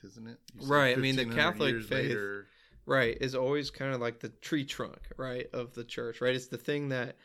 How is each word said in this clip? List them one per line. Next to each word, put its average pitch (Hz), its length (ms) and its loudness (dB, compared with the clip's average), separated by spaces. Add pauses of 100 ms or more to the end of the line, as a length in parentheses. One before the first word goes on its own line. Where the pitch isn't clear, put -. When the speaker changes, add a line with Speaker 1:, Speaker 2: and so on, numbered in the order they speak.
Speaker 1:
isn't 113 220 -16
it? 117 120 -16 (160)
You - 80 -18
said 135 80 -2
Speaker 2:
Right. 139 260 6
I 131 40 2
mean, 135 160 4
the 127 80 2
Speaker 1:
fifteen 117 140 -2
hundred 160 140 4
Speaker 2:
Catholic 147 200 2
Speaker 1:
years 110 160 -2
Speaker 2:
faith, 131 200 2
Speaker 1:
later. 104 380 -2 (400)
Speaker 2:
right, 127 340 4
is 131 140 0
always 135 360 0
kinda 135 280 -4
like 117 220 -4
the 127 100 -8
tree - 340 -2
trunk, - 540 -8
right, 127 340 -4
of 123 220 -6
the 120 100 -8
church, 117 380 -6
right? 127 120 6
It's 123 120 -4
the 123 120 -8
thing 147 300 -2
that 127 360 -2